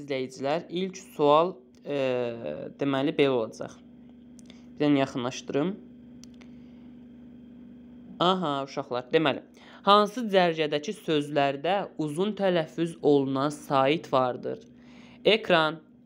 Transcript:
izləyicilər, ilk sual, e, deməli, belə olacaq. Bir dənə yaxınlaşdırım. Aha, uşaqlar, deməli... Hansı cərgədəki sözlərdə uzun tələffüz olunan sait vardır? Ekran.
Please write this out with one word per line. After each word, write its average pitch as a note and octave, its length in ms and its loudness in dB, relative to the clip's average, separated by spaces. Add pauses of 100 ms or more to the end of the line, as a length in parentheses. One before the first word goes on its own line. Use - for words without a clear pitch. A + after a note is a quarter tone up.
izləyicilər, C3+ 640 -6
ilk F#3 320 -6
sual, D#3 540 4 (260)
e, C#3+ 160 -6 (800)
deməli, C#3 400 -2
belə C#3 220 4
olacaq. - 420 -8 (960)
Bir D3 80 -2
dənə D3 220 4
yaxınlaşdırım. C#3 680 -4 (2500)
Aha, F3 340 0 (140)
uşaqlar, B2+ 420 -8
deməli... D#3 300 2 (440)
Hansı G#3 380 4 (100)
cərgədəki D#3+ 640 0
sözlərdə D3 760 -2 (280)
uzun D#3 380 -2
tələffüz E3+ 640 -2
olunan C#3 500 2
sait D3 600 0
vardır? B2+ 500 -2 (640)
Ekran. E3 560 4 (260)